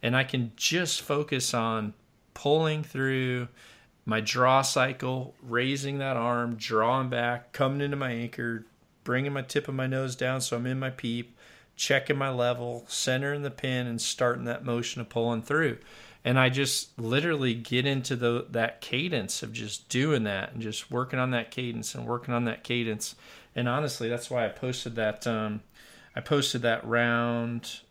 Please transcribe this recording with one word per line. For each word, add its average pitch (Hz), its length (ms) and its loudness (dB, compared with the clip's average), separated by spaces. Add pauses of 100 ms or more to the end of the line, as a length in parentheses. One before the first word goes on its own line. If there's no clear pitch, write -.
And 123 140 2
I 131 80 4
can 120 320 -2
just - 460 0
focus 147 500 0
on 113 400 0 (400)
pulling 156 520 2
through 131 640 0 (560)
my 110 160 2
draw 127 420 6
cycle, 131 800 0
raising 135 560 0
that 135 180 0
arm, 120 380 2
drawing 113 540 2
back, 120 440 -2
coming 139 280 2
into 143 160 0
my 131 160 -2
anchor, 117 520 -4 (380)
bringing 135 300 0
my 135 100 -2
tip 143 240 -2
of 139 80 -4
my 131 140 0
nose 131 260 -2
down 131 260 0
so 123 160 -2
I'm 120 100 -2
in 131 120 -2
my 131 120 -2
peep, 120 460 -4 (380)
checking - 420 2
my 135 140 0
level, 120 560 0
centering 143 560 0
the 139 80 -4
pin, 127 380 -2
and 117 120 -2
starting 123 440 0
that 120 200 -4
motion 120 360 -2
of 113 80 -8
pulling 117 340 0
through. 147 360 0 (460)
And 127 140 4
I 131 120 6
just 131 480 -2
literally 131 560 2
get 123 300 0
into 135 300 0
the, 120 360 0
that 113 300 -2
cadence 131 600 -2
of 110 100 -10
just 110 360 -8
doing 135 340 2
that 101 300 -2
and 120 100 -8
just 110 280 -6
working 127 280 -2
on 127 140 0
that 117 180 -2
cadence 120 460 -6
and 120 100 -6
working 120 260 -2
on 120 120 2
that 113 180 -2
cadence. 113 540 -2 (400)
And 123 120 0
honestly, 127 400 -2
that's 117 220 -4
why 120 140 0
I 107 40 0
posted 127 480 -6
that, 107 300 -2
um, 107 360 -2 (520)
I 123 60 -4
posted 131 420 0
that 113 240 2
round 117 960 0 (100)